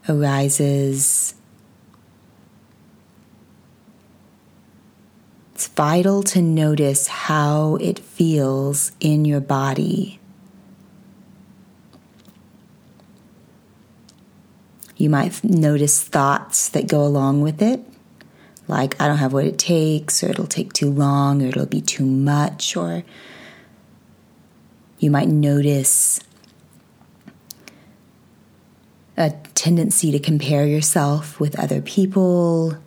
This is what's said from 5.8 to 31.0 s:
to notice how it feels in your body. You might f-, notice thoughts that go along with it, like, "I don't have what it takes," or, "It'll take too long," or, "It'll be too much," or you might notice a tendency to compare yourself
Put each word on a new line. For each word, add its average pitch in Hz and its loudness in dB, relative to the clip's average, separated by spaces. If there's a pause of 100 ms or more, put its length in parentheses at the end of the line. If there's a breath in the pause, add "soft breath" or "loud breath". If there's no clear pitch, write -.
to 190 0
notice 151 2
how 151 0
it 175 -4
feels 143 -2
in 151 2
your 147 2
body. 135 -4 (4000)
You 151 0
might 143 0
f-, - -8
notice 151 0
thoughts - -2
that - -4
go 147 2
along 143 2
with 156 -2
it, 240 2 (880 loud breath)
like, 131 -2
"I 147 2
don't 147 2
have 131 0
what 139 0
it 160 -2
takes," 156 0
or, - -2
"It'll - -4
take - -6
too 143 0
long," 139 2
or, 127 -2
"It'll 135 -2
be 151 -4
too - -2
much," 143 0
or 170 -4 (1900 loud breath)
you 151 2
might 143 2
notice 143 2 (3000 loud breath)
a 156 0 (200)
tendency 160 2
to 143 0
compare 143 0
yourself 151 0